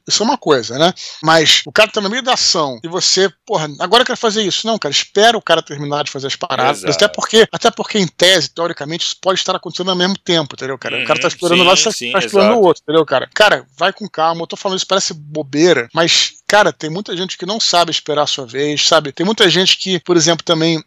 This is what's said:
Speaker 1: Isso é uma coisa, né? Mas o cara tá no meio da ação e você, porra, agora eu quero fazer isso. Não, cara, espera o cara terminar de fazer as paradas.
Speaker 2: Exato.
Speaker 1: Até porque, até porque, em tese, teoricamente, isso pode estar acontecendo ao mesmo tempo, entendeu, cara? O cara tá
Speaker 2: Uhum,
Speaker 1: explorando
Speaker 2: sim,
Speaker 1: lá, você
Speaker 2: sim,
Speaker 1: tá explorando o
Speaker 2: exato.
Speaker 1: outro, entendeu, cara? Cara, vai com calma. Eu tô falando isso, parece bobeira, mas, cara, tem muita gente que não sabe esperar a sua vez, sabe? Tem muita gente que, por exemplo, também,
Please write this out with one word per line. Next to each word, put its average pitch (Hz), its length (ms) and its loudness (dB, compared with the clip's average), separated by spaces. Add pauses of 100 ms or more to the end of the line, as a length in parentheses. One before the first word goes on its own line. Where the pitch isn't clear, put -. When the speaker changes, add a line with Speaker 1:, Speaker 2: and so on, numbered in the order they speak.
Speaker 1:
Isso 180 160 0
é - 20 0
uma 262 120 0
coisa, 123 400 0
né? 170 160 4 (280)
Mas 160 440 4
o 147 60 -16
cara 214 180 2
tá 214 120 -4
no 196 80 -2
meio 247 140 -4
da 247 100 0
ação 147 500 -2
e 139 40 -8
você, 185 440 0 (140)
porra, 160 220 -2 (120)
agora 185 220 2
eu 254 40 0
quero 247 120 -6
fazer 220 240 -2
isso. 190 260 -2
Não, 226 100 -2
cara, 147 140 -6
espera 214 460 2
o 190 40 -8
cara 165 200 0
terminar 147 420 -6
de - 80 -10
fazer 135 160 -8
as 127 80 -8
paradas. 135 480 -2
Speaker 2:
Exato. 175 100 -2 (120)
Speaker 1:
Até - 20 4
porque, - 440 2
até 214 200 0
porque, - 280 -6
em 185 80 0
tese, 175 420 0
teoricamente, 165 560 -6
isso - 160 -8
pode 185 180 0
estar 185 160 -4
acontecendo 180 360 -6
ao 185 60 0
mesmo 185 200 0
tempo, 165 380 -2
entendeu, 131 220 -8
cara? 120 240 -6
O 123 40 -6
cara 156 140 0
tá 127 60 -2
Speaker 2:
Uhum, 175 80 -2
Speaker 1:
explorando 175 300 0
Speaker 2:
sim, 175 40 2
Speaker 1:
lá, 185 80 6
você 220 160 0
Speaker 2:
sim, 120 200 -8
Speaker 1:
tá 190 80 0
explorando 202 320 2
o - 40 4
Speaker 2:
exato. 214 120 4
Speaker 1:
outro, 160 160 0
entendeu, 156 220 2
cara? 131 280 -2
Cara, 175 320 2 (120)
vai 185 160 0
com 196 140 -12
calma. 165 340 -2
Eu 165 60 -8
tô - 80 -12
falando 190 220 -4
isso, - 100 -6
parece 190 260 -2
bobeira, 147 800 0
mas, - 420 0 (120)
cara, 202 240 4
tem 156 180 -8
muita 196 280 -8
gente 180 200 -8
que - 80 -12
não 214 140 -4
sabe 175 320 0
esperar 147 320 -2
a 147 40 -6
sua - 180 -6
vez, 143 420 -2
sabe? 151 240 2
Tem 170 140 -4
muita 208 240 2
gente 180 280 2
que, 185 220 -2
por 175 180 0
exemplo, 165 280 2
também, 165 420 0